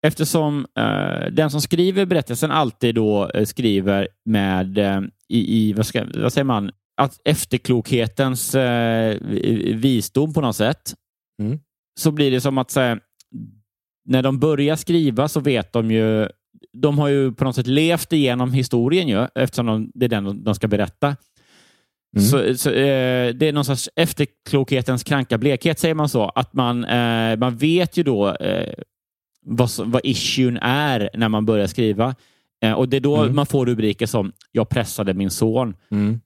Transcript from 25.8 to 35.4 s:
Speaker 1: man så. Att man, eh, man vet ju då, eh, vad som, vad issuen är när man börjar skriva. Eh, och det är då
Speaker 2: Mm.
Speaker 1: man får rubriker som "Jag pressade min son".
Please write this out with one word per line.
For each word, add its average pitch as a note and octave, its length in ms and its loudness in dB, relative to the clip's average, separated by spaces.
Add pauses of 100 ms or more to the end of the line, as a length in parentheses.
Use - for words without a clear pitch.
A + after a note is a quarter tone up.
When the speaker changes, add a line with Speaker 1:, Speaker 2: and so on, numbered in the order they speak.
Speaker 1:
man D3+ 140 0
så. A2 200 0
Att - 240 -4
man, A#2+ 320 0
eh, A2+ 540 0
man B2 180 -2
vet E3 400 0
ju F3 60 0
då, G#2 320 0
eh, - 400 -4 (720)
vad A#2 220 2
som, A2 200 -6
vad B2 140 2
issuen B2 580 0
är B2+ 520 0
när A2+ 140 0
man G#2+ 180 0
börjar G#2 200 2
skriva. A2 480 0 (500)
Eh, A2 80 2
och B2+ 160 0
det C3 80 0
är C3+ 40 0
då C#3+ 160 2
Speaker 2:
Mm. C#3 200 2
Speaker 1:
man C#3+ 100 0
får C3+ 200 0
rubriker A2 400 0
som G2+ 260 -2 (200)
"Jag A2+ 160 0
pressade G2 460 -2
min G2 160 -2
son". A2+ 440 -2 (160)